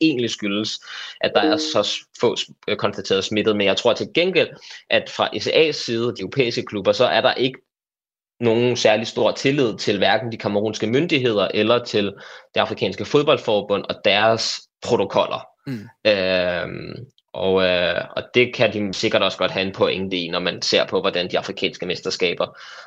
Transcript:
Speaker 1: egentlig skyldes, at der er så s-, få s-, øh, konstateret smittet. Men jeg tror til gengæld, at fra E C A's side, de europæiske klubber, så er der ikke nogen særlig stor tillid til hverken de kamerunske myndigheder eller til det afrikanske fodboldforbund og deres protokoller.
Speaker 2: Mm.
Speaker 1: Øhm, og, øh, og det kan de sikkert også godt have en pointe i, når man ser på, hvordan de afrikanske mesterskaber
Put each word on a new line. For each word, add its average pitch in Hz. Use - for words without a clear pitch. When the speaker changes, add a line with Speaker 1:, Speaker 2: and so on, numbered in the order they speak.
Speaker 1:
egentlig 127
skyldes, 104
at 101
der 107
er -
så -
s-, -
få 117
s-, -
øh, 104
konstateret 98
smittet. 107
Men 101
jeg 95
tror 117
til 104
gengæld, 170
at 110
fra -
E -
C -
A's 156
side, 120
de 117
europæiske 117
klubber, 104
så 110
er 101
der 117
ikke 131
nogen 120
særlig 110
stor 107
tillid 135
til 101
hverken 107
de 110
kamerunske 107
myndigheder 123
eller 117
til 107
det 107
afrikanske 104
fodboldforbund 110
og -
deres 110
protokoller. -
Speaker 2:
Mm. 113
Speaker 1:
Øhm, 92
og, 95
øh, 87
og -
det 123
kan 110
de 104
sikkert 107
også 95
godt 92
have 95
en 95
pointe 95
i, 85
når 87
man 87
ser -
på, 98
hvordan 90
de 90
afrikanske 92
mesterskaber 90